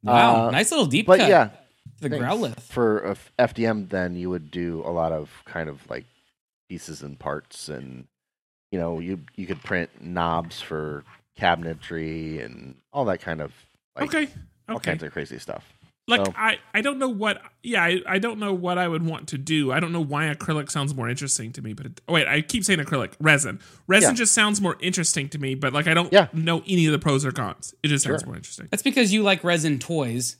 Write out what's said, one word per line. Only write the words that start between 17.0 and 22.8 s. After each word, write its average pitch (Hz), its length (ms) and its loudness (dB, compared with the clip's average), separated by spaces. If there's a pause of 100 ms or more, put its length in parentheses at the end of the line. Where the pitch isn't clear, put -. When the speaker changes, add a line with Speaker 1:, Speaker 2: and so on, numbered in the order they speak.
Speaker 3:
know 262 80 0
what, 208 340 -2 (220)
yeah, 226 180 0
I, 175 240 2
I 190 140 0
don't 220 180 -4
know 202 160 -2
what 180 240 -2
I 180 80 2
would 165 180 -2
want 160 260 -4
to 143 80 -6
do. 143 340 0
I 143 80 2
don't 170 100 -2
know 170 100 -2
why 151 320 -2
acrylic 147 380 -4
sounds 143 240 -2
more 120 140 -4
interesting 127 460 -4
to 135 80 -12
me, 110 100 -8
but - 140 -12
it, 120 200 -16
oh, 156 60 -2
wait, 160 160 2
I 151 140 0
keep 208 200 -4
saying 185 160 2
acrylic, 135 400 -4